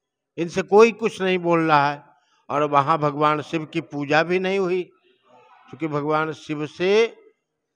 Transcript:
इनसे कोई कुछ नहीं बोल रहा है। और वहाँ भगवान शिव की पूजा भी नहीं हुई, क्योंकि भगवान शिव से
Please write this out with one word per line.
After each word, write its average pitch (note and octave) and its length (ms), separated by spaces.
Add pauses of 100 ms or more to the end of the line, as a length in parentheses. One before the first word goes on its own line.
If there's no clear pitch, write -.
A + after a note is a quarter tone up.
(360)
इनसे E3+ 260
कोई G#3+ 300
कुछ G3+ 300
नहीं F#3 160
बोल E3+ 220
रहा D3+ 300
है। C#3+ 120 (480)
और C#3+ 120
वहाँ D3 360
भगवान D3+ 440
शिव D#3+ 220
की E3 160
पूजा D3 420
भी F3 160
नहीं F#3+ 200
हुई, F#3 240 (880)
क्योंकि C#3+ 180
भगवान D3+ 440
शिव D3+ 340
से G#3 500 (580)